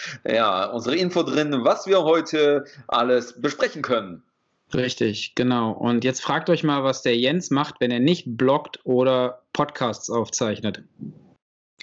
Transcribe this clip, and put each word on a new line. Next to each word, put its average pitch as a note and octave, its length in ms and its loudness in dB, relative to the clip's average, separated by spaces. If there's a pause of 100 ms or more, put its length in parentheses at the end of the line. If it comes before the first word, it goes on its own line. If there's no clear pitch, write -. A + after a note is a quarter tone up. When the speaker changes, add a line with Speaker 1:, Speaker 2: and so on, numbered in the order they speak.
(240)
Speaker 1:
ja, G#2+ 420 2
unsere A#2 300 -2
Info F3+ 260 0
drin, C#3 420 0
was F#3+ 220 2
wir F#3+ 180 4
heute D3+ 600 2 (220)
alles B2 520 0
besprechen D3+ 440 -2
können. G2+ 400 -4 (500)
Speaker 2:
Richtig, B2 640 -2
genau. A#2+ 360 0
Und A#2+ 300 0
jetzt C3 200 -2
fragt D#3+ 260 -2
euch E3 160 2
mal, C#3+ 180 2
was C3+ 200 0
der A#2+ 140 2
Jens C#3 340 0
macht, C#3 300 0
wenn B2 100 0
er A#2+ 100 0
nicht E3+ 240 2 (140)
bloggt C3+ 460 0
oder B2+ 580 2 (100)
Podcasts C3 580 -4
aufzeichnet. A2 720 -4 (1000)